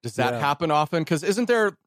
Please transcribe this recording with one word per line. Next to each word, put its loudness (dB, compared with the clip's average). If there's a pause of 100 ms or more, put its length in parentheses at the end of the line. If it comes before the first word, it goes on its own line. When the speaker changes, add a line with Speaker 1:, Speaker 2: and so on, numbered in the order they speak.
Speaker 1:
Does -10
that 0
Speaker 2:
Yeah. -4
Speaker 1:
happen -2
often? 2
'Cause -2
isn't 0
there 2